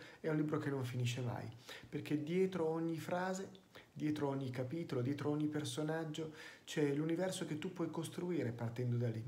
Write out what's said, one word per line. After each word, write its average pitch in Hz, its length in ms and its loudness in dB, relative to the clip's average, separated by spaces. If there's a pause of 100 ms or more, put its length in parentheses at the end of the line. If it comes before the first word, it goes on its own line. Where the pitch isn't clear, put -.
(180)
è 160 100 -4
un 156 60 4
libro 151 240 4
che 151 120 0
non 135 140 0
finisce 123 360 0
mai, 104 280 -2 (400)
perché 147 360 0
dietro 180 420 2
ogni 165 320 0
frase, 185 500 0 (440)
dietro 147 340 0
ogni 135 240 0
capitolo, 127 520 0
dietro 143 280 0
ogni 151 160 2
personaggio 156 840 -2 (320)
c'è 143 280 2
l'universo 165 540 2
che 151 120 -2
tu 185 140 -4
puoi 165 200 -2
costruire 170 580 0
partendo 120 460 0
da 120 120 4
lì. 110 200 -2